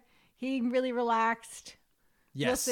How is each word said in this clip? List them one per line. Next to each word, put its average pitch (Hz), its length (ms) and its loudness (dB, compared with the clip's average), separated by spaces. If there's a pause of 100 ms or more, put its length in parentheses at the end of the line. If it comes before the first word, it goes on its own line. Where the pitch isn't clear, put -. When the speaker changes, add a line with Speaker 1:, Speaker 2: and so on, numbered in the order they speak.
(360)
Speaker 1:
He 262 240 -2
really 254 320 0
relaxed. 226 840 -2 (560)
Speaker 2:
Yes, 139 160 0
Speaker 1:
We'll 254 80 2 (160)